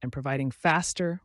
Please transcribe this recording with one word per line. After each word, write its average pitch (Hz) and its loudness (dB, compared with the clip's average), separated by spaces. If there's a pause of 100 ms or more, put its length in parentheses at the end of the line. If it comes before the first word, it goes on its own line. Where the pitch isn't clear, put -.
and 127 -4
providing 135 -2
faster, 175 0